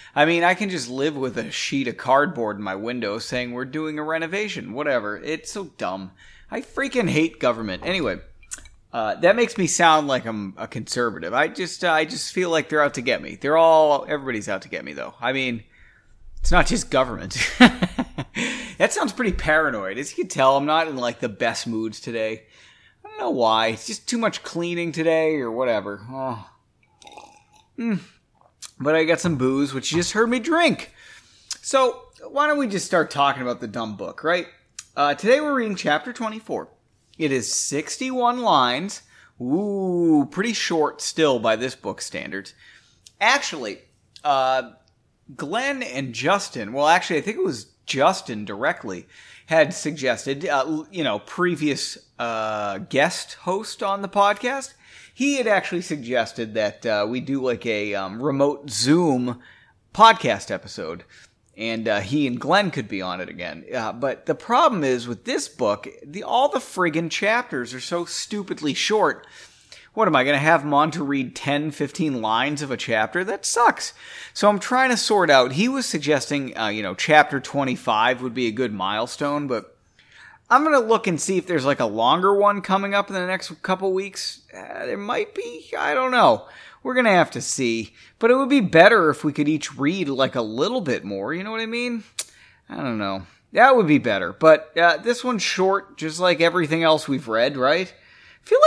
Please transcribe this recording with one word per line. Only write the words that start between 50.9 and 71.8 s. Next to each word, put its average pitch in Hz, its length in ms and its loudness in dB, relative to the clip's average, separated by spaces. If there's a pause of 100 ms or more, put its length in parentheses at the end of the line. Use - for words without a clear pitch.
you 170 120 -6
know, 107 160 -2
previous, 151 800 -2 (220)
uh, 110 580 -4
guest 139 640 -2
host 202 420 -6
on 196 180 -2
the 196 60 -6
podcast, 208 680 0 (380)
he 277 220 -2
had 240 120 0
actually 180 340 0
suggested 117 720 -4
that, 107 320 -2
uh, 107 240 0
we 127 100 -4
do, 131 220 -4
like, 123 240 -2
a, 104 300 -2
um, 98 280 -6
remote 139 460 0
Zoom 127 720 2 (520)
podcast 160 580 4
episode, 90 520 -8 (540)
and, 113 320 -4
uh, 104 100 2
he 131 280 0
and 123 120 -4
Glenn 175 320 2
could 120 160 -6
be 98 140 -6
on 92 180 -6
it 90 80 -8
again. 82 380 -12 (100)
Uh, 113 160 -4
but 123 340 -6
the 165 100 0
problem 240 500 0
is 123 200 0
with 120 200 -10
this - 240 -4
book, 104 360 -2 (200)
the, 170 180 -14
all 262 240 2
the 349 120 -2
friggin' 170 520 -2
chapters 196 640 -2
are 127 80 -12
so 170 240 -4
stupidly 185 680 -6
short. 202 540 0 (680)
What, 214 140 4
am 156 80 4
I 127 80 6
gonna 143 140 4
have 156 240 6
him 147 120 -2
on 151 180 6
to 151 120 -4
read 139 320 -2
ten, 147 340 -2
fifteen 143 520 -4